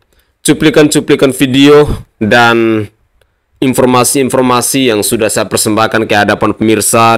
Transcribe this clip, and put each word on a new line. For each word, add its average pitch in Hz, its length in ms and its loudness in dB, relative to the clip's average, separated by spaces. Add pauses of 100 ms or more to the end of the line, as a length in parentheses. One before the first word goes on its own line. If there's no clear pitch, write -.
(420)
cuplikan-cuplikan 151 880 0
video 139 720 2 (160)
dan 113 720 0 (720)
informasi-informasi 127 1300 0
yang 104 160 0
sudah 107 240 -2
saya 107 160 -4
persembahkan 110 640 -2
ke 110 80 0
hadapan 104 400 0
pemirsa 110 600 0